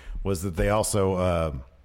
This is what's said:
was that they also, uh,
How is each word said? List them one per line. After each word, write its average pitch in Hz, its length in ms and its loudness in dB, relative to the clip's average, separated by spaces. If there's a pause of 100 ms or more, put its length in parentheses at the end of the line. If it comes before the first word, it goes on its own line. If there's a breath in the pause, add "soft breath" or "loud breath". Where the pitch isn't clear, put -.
(240 loud breath)
was 95 180 -2
that 90 160 -4
they 101 120 2
also, 101 460 2
uh, 85 360 2 (340)